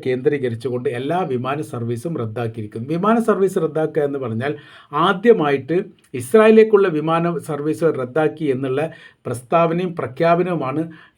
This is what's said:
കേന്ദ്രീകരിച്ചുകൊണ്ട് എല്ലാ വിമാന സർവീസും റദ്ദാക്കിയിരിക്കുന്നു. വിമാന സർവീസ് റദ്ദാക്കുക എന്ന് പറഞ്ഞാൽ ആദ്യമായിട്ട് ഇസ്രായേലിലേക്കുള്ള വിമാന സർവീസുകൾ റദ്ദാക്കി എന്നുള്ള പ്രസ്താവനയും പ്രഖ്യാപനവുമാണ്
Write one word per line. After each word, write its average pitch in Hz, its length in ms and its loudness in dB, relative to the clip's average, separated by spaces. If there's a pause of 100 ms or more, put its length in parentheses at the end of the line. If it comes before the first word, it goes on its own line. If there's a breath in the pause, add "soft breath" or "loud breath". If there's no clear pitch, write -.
കേന്ദ്രീകരിച്ചുകൊണ്ട് 127 800 -2 (100)
എല്ലാ 147 200 -2 (140)
വിമാന 127 260 -4 (140)
സർവീസും 120 500 -6
റദ്ദാക്കിയിരിക്കുന്നു. 113 680 -8
വിമാന 196 280 2 (120)
സർവീസ് 190 360 2
റദ്ദാക്കുക 156 380 -2
എന്ന് 143 160 -2
പറഞ്ഞാൽ 123 360 -4 (380 loud breath)
ആദ്യമായിട്ട് 165 880 2 (360)
ഇസ്രായേലിലേക്കുള്ള 214 760 6
വിമാന 165 500 0
സർവീസുകൾ 151 540 -2 (100)
റദ്ദാക്കി 151 420 -2
എന്നുള്ള 135 360 -2 (460 loud breath)
പ്രസ്താവനയും 170 680 0
പ്രഖ്യാപനവുമാണ് 165 880 0 (340 loud breath)